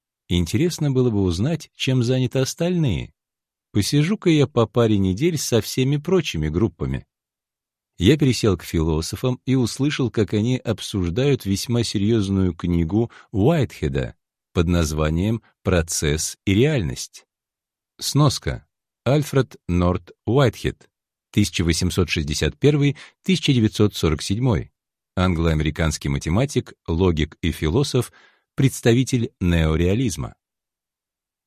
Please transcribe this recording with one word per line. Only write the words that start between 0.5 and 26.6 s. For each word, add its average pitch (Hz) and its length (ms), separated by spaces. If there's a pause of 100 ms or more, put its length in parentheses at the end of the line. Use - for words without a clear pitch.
было 127 200
бы 101 100
узнать, 98 560
чем 131 260
заняты 127 360
остальные. 135 760 (600)
Посижу-ка 151 580
я 151 160
по 117 200
паре 113 300
недель 98 400
со 120 240
всеми 135 380
прочими 143 500
группами. 73 580 (920)
Я 110 180
пересел 117 400
к - 80
философам 82 800
и 127 100
услышал, 131 560
как 104 220
они 113 240
обсуждают 110 880
весьма 113 400
серьёзную 98 680
книгу 87 580 (180)
Уайтхеда 95 840 (380)
под 87 140
названием 82 720 (200)
«Процесс 82 840
и 98 80
реальность». 110 720 (760)
Сноска. - 680 (400)
Альфред 139 500 (120)
Норт 87 440 (120)
Уайтхед, 113 640 (420)
тысяча 101 320
восемьсот 85 460
шестьдесят 76 500
первый, 143 380 (260)
тысяча 175 300
девятьсот 107 420
сорок 76 280
седьмой, 107 500 (420)
англоамериканский 80 920
математик, 87 640 (160)